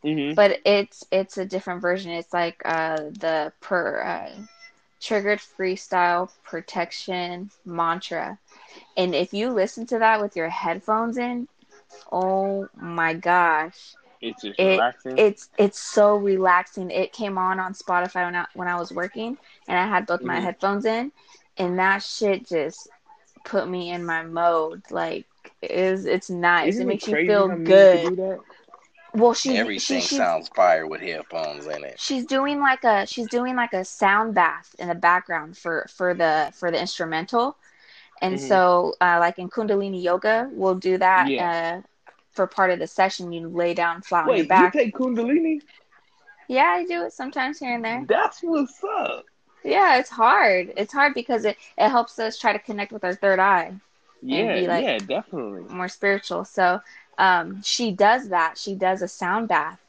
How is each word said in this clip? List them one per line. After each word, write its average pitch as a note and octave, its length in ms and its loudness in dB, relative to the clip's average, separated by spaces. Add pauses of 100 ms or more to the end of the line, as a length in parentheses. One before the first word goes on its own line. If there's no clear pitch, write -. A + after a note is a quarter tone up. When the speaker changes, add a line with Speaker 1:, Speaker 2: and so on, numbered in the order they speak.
Speaker 1:
Mm-hmm. D3+ 320 -2
Speaker 2:
but G3+ 280 6
it's, G3+ 480 2
it's F#3+ 280 -2
a F#3 60 -4
different F#3 360 -6
version. F3+ 300 -2
It's E3+ 200 -10
like, E3+ 320 -4
uh, D#3+ 340 -2
the D#3 640 -4
per, - 420 -2
uh, E3+ 280 -6 (720)
Triggered G#3 380 -2
freestyle F#3 920 -2 (120)
protection F3+ 1040 -8 (160)
mantra, E3+ 720 -4 (580)
and F3+ 180 0
if E3 200 -2
you G#3+ 160 -2
listen A3+ 380 -2
to A#3 120 -2
that A3 220 4
with G#3 140 -6
your E3 140 -4
headphones G#3+ 680 -2
in, B3 300 -6 (640)
oh G3 560 -2 (120)
my E3+ 340 -2
gosh. E3+ 840 0 (260)
Speaker 1:
It's A#2 200 -10
just G2+ 180 -8
Speaker 2:
It, F3+ 120 4
Speaker 1:
relaxing. C3 480 0
Speaker 2:
it's, G#3 300 2 (100)
it's G3+ 200 2
so G#3 360 4
relaxing. F#3 720 0
It - 240 -2
came G3+ 240 -6
on, F#3 220 -2
on F#3 140 -6
Spotify F3+ 520 -2
when F3 100 -6
I, F3 100 -4 (100)
when F3+ 120 -6
I F3 120 -2
was E3+ 120 -8
working, A3 460 -8 (300)
and F3+ 100 0
I F3+ 100 2
had G3+ 200 0
both F3 160 -2
my F3 140 -4
Speaker 1:
Mm-hmm. E3+ 80 -2
Speaker 2:
headphones G3 400 -2
in, A#3 260 -2 (460)
and F3+ 200 -2
that G3 240 2
shit - 460 -2
just D#3+ 400 -4 (560)
put G3 260 -2
me F3+ 220 -8
in F3 140 -8
my E3 180 -4
mode. E3 680 0
Like, E3 360 -6 (360)
it - 100 -8
is, F#3+ 360 0
it's - 240 -2
nice. F3 380 2
Speaker 1:
Isn't A3 120 -2
Speaker 2:
It B3+ 40 -2
Speaker 1:
it - 20 0
Speaker 2:
makes G#3+ 200 -4
you G#3 60 -2
Speaker 1:
crazy D#3+ 140 0
Speaker 2:
feel G3+ 220 4
Speaker 1:
how F3+ 60 -2
music E3 120 -6
Speaker 2:
good. F#3 340 10
Speaker 1:
can E3+ 80 0
do F3+ 60 -2
that? F#3 240 -4 (760)
Speaker 2:
Well, A#3 200 6
she, C4 240 0
Speaker 3:
Everything A3 220 -2 (220)
Speaker 2:
she, C4 60 -4
she's, C#4 100 -2
Speaker 3:
sounds E2 320 0
fire F2 360 4
with D#2 160 -8
headphones D#2 640 -8
in D2+ 180 -10
it. C2+ 160 -16
Speaker 2:
she's B3+ 260 -4
doing, C#4 340 -2
like, C4 240 2
a, G#3 240 2
she's A#3 200 -8
doing, B3 280 -4
like, A#3+ 180 -2
a F#3+ 120 -4
sound G#3+ 500 0
bath E3 440 0
in F3 100 -8
the E3+ 60 -2
background E3+ 600 -2
for, E3 380 -6
for F3+ 180 -2
the, D#3 400 2
for F3+ 180 -6
the D#3+ 80 -2
instrumental. F3+ 760 -4 (640)
And F#3 160 -2
Speaker 1:
Mm-hmm. - 100 -8
Speaker 2:
so, F3+ 520 4
uh, F3 200 4
like, F3 200 0
in F3+ 100 -10
Kundalini G3 540 -2
Yoga, G#3+ 480 0
we'll F#3+ 240 0
do F#3 220 -2
that, F#3 320 4
Speaker 1:
Yeah. E3+ 540 -2
Speaker 2:
uh, - 40 -20 (440)
for F#3+ 140 0
part F#3 240 2
of F3+ 80 0
the - 80 -6
session. F3+ 460 -2
You E3 160 -8
lay F3 260 -2
down E3+ 300 -2
flat F3 200 0
on G#3+ 40 0
your B3 80 2
Speaker 1:
Wait, F3+ 80 2
you D3 60 -2
Speaker 2:
back. F#3 240 6
Speaker 1:
take A#3+ 200 0
Kundalini? C4+ 680 0 (840)
Speaker 2:
Yeah, C4 200 4
I F4 180 0
do F4 200 -4
it - 80 -10
sometimes C#4 460 -6
here B3 140 -6
and A#3 100 -6
there. A#3 240 -6
Speaker 1:
That's - 360 0
what's D#4 400 -2
up. - 420 -6 (380)
Speaker 2:
Yeah, F4+ 340 4
it's C4+ 120 -2
hard. A#3 680 4
It's G#3 160 -4
hard C#4+ 220 2
because A#3+ 300 -2
it, G#3 120 0 (200)
it G#3+ 120 4
helps A#3+ 300 0
us A3+ 180 -4
try A3 160 0
to G#3+ 60 -4
connect G3+ 320 -8
with G#3+ 120 -10
our F3+ 120 -2
third G3 240 2
eye F#3 280 4
and F#3+ 140 -16 (480)
Speaker 1:
Yeah, F#3 240 0
Speaker 2:
be, F3 140 0
like, F3 160 0
Speaker 1:
yeah, C#3 160 0
definitely. A2 760 -8
Speaker 2:
more F3+ 140 -6
spiritual. G3 580 -4
So, F#3 360 0 (380)
um, F#3 440 2
she A#3 280 -2
does G#3+ 380 2
that. E3 300 0
She G3 160 -8
does F#3+ 260 0
a F3 60 -6
sound G3+ 400 -4
bath E3 420 -2